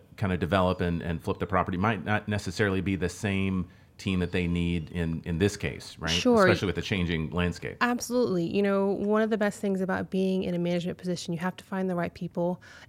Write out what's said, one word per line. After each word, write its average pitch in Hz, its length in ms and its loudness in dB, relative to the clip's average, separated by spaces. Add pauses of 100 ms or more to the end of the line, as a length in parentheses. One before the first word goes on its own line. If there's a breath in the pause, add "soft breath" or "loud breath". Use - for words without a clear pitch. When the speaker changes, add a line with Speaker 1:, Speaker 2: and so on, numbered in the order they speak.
(160)
Speaker 1:
kinda 92 220 0
develop 92 440 2
and, 87 220 0
and 82 180 -4
flip 98 160 -4
the 92 80 -4
property 92 320 0
might 98 260 0
not 104 240 -2
necessarily 98 540 0
be 98 140 0
the 90 140 0
same 95 580 -2 (300 loud breath)
team 92 220 0
that 87 120 0
they 90 160 0
need 87 420 0
in, 82 360 -2
in 85 120 -2
this 101 180 4
case, - 440 -8
right? 80 100 -2
Speaker 2:
Sure. 196 380 6
Speaker 1:
Especially 113 180 4
with 87 80 2
the 85 80 -2
changing 85 480 0
landscape. 87 520 -2
Speaker 2:
Absolutely. 240 680 0
You 202 160 0
know, 196 240 2
one 208 340 0
of 220 80 0
the 220 80 0
best 208 220 -2
things 196 200 -2
about 185 300 -2
being 190 320 2
in 180 140 -2
a - 20 -2
management 175 400 0
position, 175 380 -4
you 151 40 -4
have 180 180 -4
to - 60 -20
find 190 240 -4
the 185 60 -2
right 175 180 -2
people 175 520 -4 (260 loud breath)